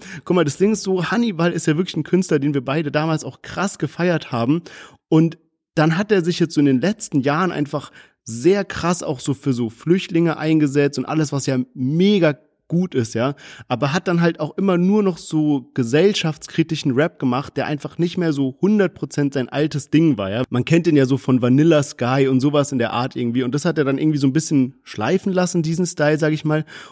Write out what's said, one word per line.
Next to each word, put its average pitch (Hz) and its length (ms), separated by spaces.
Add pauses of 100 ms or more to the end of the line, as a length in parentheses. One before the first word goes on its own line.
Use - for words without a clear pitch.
(240)
guck 175 100
mal, 175 100
das 143 140
Ding 202 140
ist 214 100
so, 185 280
Hannibal 185 420
ist - 140
ja 156 100
wirklich 180 200
ein 156 80
Künstler, 175 360
den 143 120
wir 139 120
beide 143 260
damals 151 340
auch - 180
krass - 360
gefeiert 170 540
haben 127 300 (460)
und 160 300 (380)
dann 160 200
hat 208 160
er 185 120
sich 170 140
jetzt 160 160
so 156 60
in 143 60
den 135 140
letzten 160 400
Jahren 151 300
einfach 147 400 (340)
sehr 160 400
krass 175 380
auch 135 180
so 143 140
für 139 180
so 120 180
Flüchtlinge 170 680
eingesetzt 143 640
und 127 60
alles, 151 280
was 139 140
ja 131 120 (160)
mega 160 600 (300)
gut 180 280
ist, 117 200
ja, 127 200 (340)
aber 135 240
hat 185 160
dann 170 140
halt 170 180
auch 147 160
immer 190 220
nur 196 240
noch 190 160
so 151 560
gesellschaftskritischen 156 1160
Rap 151 260
gemacht, 131 400
der 135 80
einfach 143 320
nicht 170 180
mehr 170 160
so 139 300
hundert 196 320
Prozent 143 400
sein 127 160
altes 147 400
Ding 151 260
war, 98 140
ja. 117 180
Man 123 160
kennt 165 220
den 156 100
ja 139 80
so 131 140
von 127 240
Vanilla 143 400
Sky 135 440
und 131 140
sowas 143 320
in 135 60
der 117 160
Art 127 220
irgendwie 123 260
und 123 120
das 147 120
hat 160 100
er 151 80
dann 135 140
irgendwie 156 200
so 139 80
ein 131 60
bisschen 139 500
schleifen - 480
lassen, 180 320
diesen 160 220
Style, 156 340
sag 156 140
ich 156 140
mal. 151 180 (280)